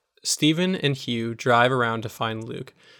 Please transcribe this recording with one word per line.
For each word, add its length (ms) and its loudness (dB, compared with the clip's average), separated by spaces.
Stephen 500 0
and 220 -2
Hugh 380 -4
drive 380 4
around 300 0
to 60 -6
find 360 -6
Luke. 300 -12